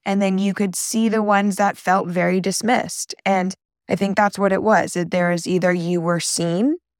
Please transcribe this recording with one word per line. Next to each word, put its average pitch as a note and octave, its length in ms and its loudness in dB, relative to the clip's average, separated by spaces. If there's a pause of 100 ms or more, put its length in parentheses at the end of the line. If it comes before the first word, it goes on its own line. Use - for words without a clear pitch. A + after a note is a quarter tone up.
and G3 180 0
then F#3+ 160 2
you G3 160 0
could F#3+ 220 -2
see A3+ 320 0
the A3 140 0
ones G3+ 340 2
that G3+ 200 0
felt F#3 300 0
very F3+ 340 0
dismissed. - 720 -2 (120)
And F#3+ 320 0 (320)
I - 80 0
think G3 200 -2
that's G3+ 220 2
what G3 140 2
it F#3+ 100 0
was, G3+ 300 2
that E3+ 180 -4
there F3 220 0
is E3+ 160 -4
either F3+ 240 2
you F3 280 -2
were E3+ 200 0
seen F3 560 -2 (240)